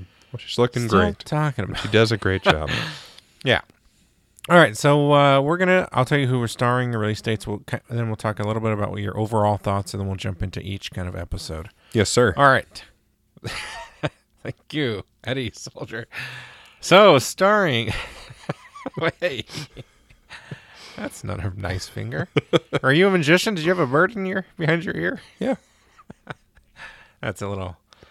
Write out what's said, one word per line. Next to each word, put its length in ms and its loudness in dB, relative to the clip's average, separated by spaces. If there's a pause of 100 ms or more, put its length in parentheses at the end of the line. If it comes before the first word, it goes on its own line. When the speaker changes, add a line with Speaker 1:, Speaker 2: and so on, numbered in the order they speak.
(380)
Speaker 1:
she's 180 -12
looking 320 0
Speaker 2:
Still 120 6
Speaker 1:
great. 180 2
Speaker 2:
talking 480 -4
about 140 -6
Speaker 1:
She 80 -6
does 220 4
a 60 0
great 260 -2
job. 280 0 (360)
Speaker 2:
<laughs> 380 -20
Yeah. 160 4 (880)
All 60 8
right, 180 6
so, 380 2
uh, 300 6
we're 160 -2
gonna, 340 2
I'll 140 0
tell 100 2
you 100 0
who 120 0
we're 80 -2
starring, 440 0
the 60 -4
release 240 -2
dates, 260 -4
we'll 120 -6
ki-, 220 -8 (100)
then 160 -4
we'll 100 -4
talk 240 -4
a 40 -4
little 180 -2
bit 100 0
about 180 -4
what 120 -8
your 120 -6
overall 440 2
thoughts, 340 -2
and 80 -6
then 80 -4
we'll 80 -4
jump 260 -8
into 200 -6
each 280 -10
kind 160 -8
of 80 -8
episode. 540 -10 (240)
Speaker 1:
Yes, 160 4
sir. 260 4
Speaker 2:
All 140 6
right. 340 0 (600)
<laughs> 80 -8 (920)
Thank 140 -10 (160)
you, 320 -4 (200)
Eddie 300 -6
Soldier. 520 -12 (720)
So, 380 8
starring, 720 2 (560)
<laughs> 480 -14
wait. 720 -6 (1300)
That's 280 -10
not 200 -8
a 160 -4
nice 280 -6
finger. 400 -8 (260)
Speaker 1:
<laughs> 280 -2
Speaker 2:
Are 100 4
you 160 4
a 20 2
magician? 440 2
Did 100 -4
you 60 2
have 80 0
a 80 2
bird 300 2
in 100 -4
your, 200 -6 (100)
behind 280 0
your 120 -6
ear? 240 -4 (180)
Speaker 1:
Yeah. 180 -2 (720)
Speaker 2:
<laughs> 60 -12 (880)
That's 220 -8
a 60 -4
little, 280 -8 (340)